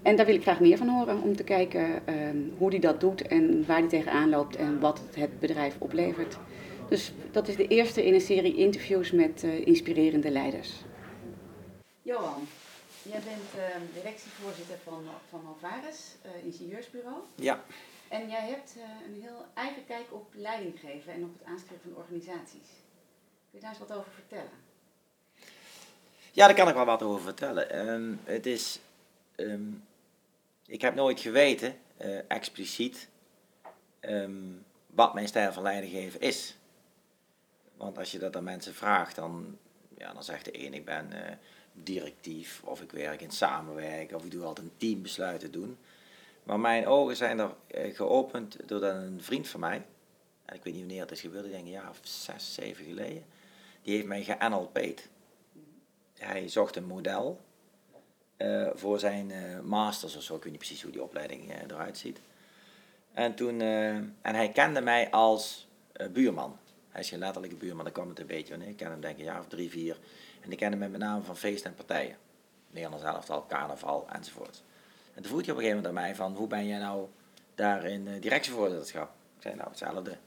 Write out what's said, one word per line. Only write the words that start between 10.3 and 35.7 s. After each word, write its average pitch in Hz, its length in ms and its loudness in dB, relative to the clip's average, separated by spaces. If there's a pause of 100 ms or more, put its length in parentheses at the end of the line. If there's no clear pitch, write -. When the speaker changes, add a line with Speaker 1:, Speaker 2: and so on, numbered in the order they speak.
Speaker 1:
leiders. 135 400 0 (1300)
Johan, 247 460 -4 (560)
jij 208 160 -8
bent, 208 380 -10
ehm, 180 240 -4 (120)
directievoorzitter 185 920 -10
van, 160 200 -12 (260)
van 160 180 -14
Alvarez, 208 520 -12 (220)
eh, 175 240 -16
ingenieursbureau. 240 760 -12 (140)
Speaker 2:
Ja. - 280 -2 (440)
Speaker 1:
En 220 220 -8
jij 220 180 -4
hebt, 277 300 -12
eh, 233 60 -16 (240)
een 208 140 -14
heel 240 320 -18
eigen 269 320 -8
kijk 240 280 -12
op 208 200 -16
leidinggeven 170 800 -10
en 170 100 -8
op 170 160 -12
het - 80 -20
aansturen 175 340 -14
van 175 140 -16
organisaties. 170 760 -12 (800)
Kun 202 100 -20
je - 0 -
daar 220 100 -14
eens 214 100 -16
wat 208 180 -12
over 190 140 -12
vertellen? - 400 -16 (1800)
Speaker 2:
Ja, 202 140 12
daar 196 100 12
kan 190 120 10
ik 160 60 6
wel 127 120 4
wat 113 160 4
over 104 200 -2
vertellen. 95 480 -4
Ehm, 113 440 -4 (100)
het 110 220 -4
is, 123 340 -4 (560)
ehm, 104 340 -6 (960)
ik - 160 -8
heb 127 140 2
nooit 131 240 4
geweten, 123 580 4 (200)
eh, 98 340 -6
expliciet, - 800 -4 (880)
ehm, 98 520 -6 (360)
wat - 260 6
mijn 104 140 -4
stijl 104 260 2
van 92 100 -8
leidinggeven 95 560 -4